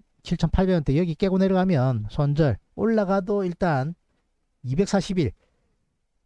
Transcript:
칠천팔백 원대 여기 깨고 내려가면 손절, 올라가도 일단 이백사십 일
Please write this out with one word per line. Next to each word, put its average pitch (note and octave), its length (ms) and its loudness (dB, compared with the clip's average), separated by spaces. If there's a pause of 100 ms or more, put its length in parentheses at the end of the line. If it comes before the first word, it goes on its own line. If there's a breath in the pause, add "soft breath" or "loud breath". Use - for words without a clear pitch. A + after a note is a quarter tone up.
(240)
칠천팔백 F#3 500 0
원대 C#3+ 240 0
여기 E3+ 180 0
깨고 F#3+ 220 0
내려가면 F3 760 2
손절, C#3+ 460 0 (180)
올라가도 G3+ 680 0
일단 E3 500 -2 (680)
이백사십 F#3 560 -2
일 B2+ 120 0 (960)